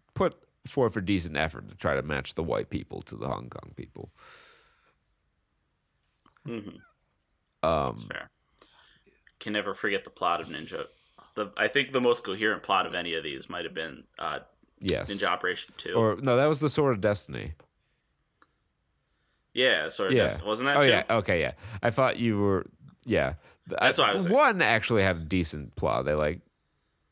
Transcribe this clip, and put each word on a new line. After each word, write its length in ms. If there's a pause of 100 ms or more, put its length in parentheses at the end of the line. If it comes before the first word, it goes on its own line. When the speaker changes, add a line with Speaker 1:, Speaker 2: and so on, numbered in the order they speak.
(140)
Speaker 1:
put 220 (320)
forth 280
a 40
decent 360
effort 320
to 60
try 220
to 60
match 320
the 100
white 260
people 320
to 140
the 100
Hong 240
Kong 260
people. 340 (2250)
Speaker 2:
Mm-hmm. 300 (920)
Speaker 1:
Um, 200
Speaker 2:
That's 160
fair. 260 (1080)
Can 140
never 220
forget 300
the 60
plot 300
of 80
Ninja. 360 (500)
The, 220
I 120
think 240
the 80
most 240
coherent 380
plot 240
of 80
any 200
of 80
these 260
might 160
have 100
been, 300 (140)
uh, 220 (420)
Speaker 1:
Yes. 280
Speaker 2:
Ninja 180
Operation 480
Two. 180
Speaker 1:
Or, 220
no, 200
that 100
was 140
the 100
Sword 240
of 80
Destiny. 500 (2000)
Speaker 2:
Yeah, 380
Sword 220
of 40
Speaker 1:
Yeah. 80
Speaker 2:
Destiny. 240
Wasn't 180
that 120
Speaker 1:
Oh, 40
Speaker 2:
Two? 60
Speaker 1:
yeah. 220
Okay, 300
yeah. 120 (300)
I 80
thought 280
you 200
were, 280 (380)
yeah. 300 (320)
The, 140
Speaker 2:
That's 180
Speaker 1:
I, 40
Speaker 2:
what 80
I 40
was 100
saying. 100
Speaker 1:
one 280
actually 400
had 140
a 80
decent 520
plot. 300
They, 80
like, 260 (720)